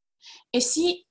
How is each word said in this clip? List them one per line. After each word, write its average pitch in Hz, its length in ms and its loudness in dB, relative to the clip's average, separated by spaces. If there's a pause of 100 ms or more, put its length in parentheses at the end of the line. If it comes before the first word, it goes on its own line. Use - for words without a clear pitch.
(540)
Et 247 80 2
si, 349 500 0